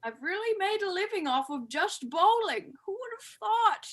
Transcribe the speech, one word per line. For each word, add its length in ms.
I've 200
really 360
made 240
a 100
living 340
off 240
of 180
just 400
bowling. 640
Who 80
would 260
have 220
thought? 520